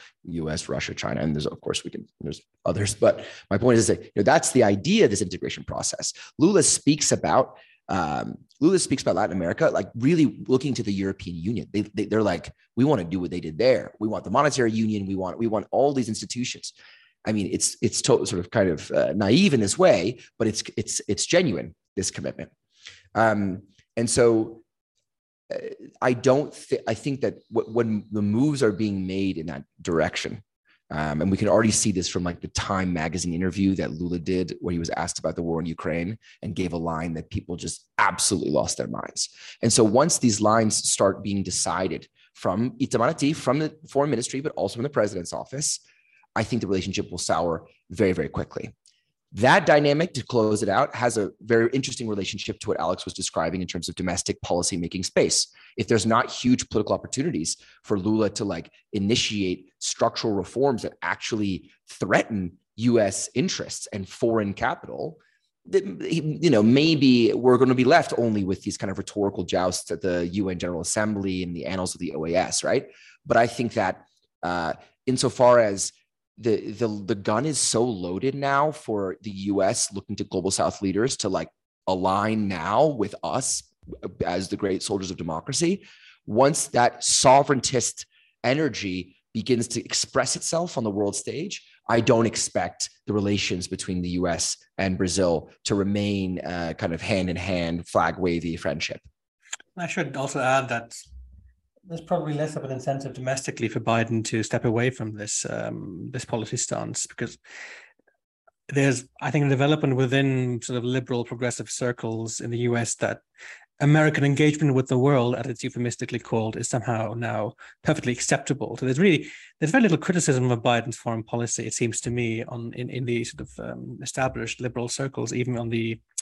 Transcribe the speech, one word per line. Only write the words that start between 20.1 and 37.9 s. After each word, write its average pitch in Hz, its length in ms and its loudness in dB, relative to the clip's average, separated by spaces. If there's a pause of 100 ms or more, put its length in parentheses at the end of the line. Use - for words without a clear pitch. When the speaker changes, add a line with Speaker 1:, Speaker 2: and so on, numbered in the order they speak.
Speaker 1:
but 110 100 0
it's, 107 160 -2 (140)
it's, - 300 -4
it's - 180 0
genuine, 107 500 0 (200)
this 92 160 -2
commitment. 67 400 -10 (640)
Um, 104 480 2 (320)
and 117 140 0
so, 117 520 4 (920)
uh, - 40 -6 (440)
I 127 120 2
don't 127 400 2
thi-, - 340 -4
I 113 60 -2
think 135 280 -4
that 101 140 0 (180)
w-, 110 200 -2
when 110 380 0
the 107 100 -2
moves 123 420 2
are 107 80 4
being 98 360 -2
made 95 300 -2
in 80 100 -8
that 69 160 -8 (180)
direction, - 600 -2 (480)
um, 76 300 -2
and 95 100 2
we 98 60 2
can 107 100 0
already 107 240 6
see 104 200 2
this 90 160 -2
from, 90 160 -4
like, 90 180 -6
the - 80 -10
Time 92 440 -2
magazine 82 400 -4
interview 95 420 0
that 78 180 -4
Lula 85 260 -4
did, 92 400 -4
where 87 140 -4
he 85 60 -2
was 82 120 -4
asked 85 260 -6
about 82 180 -4
the 87 60 -4
war 82 180 -2
in 85 60 -4
Ukraine 85 540 -4 (240)
and 90 100 -8
gave 85 200 -4
a 87 40 -4
line 82 380 -4
that 80 160 -10
people 87 240 -6
just - 320 -10 (100)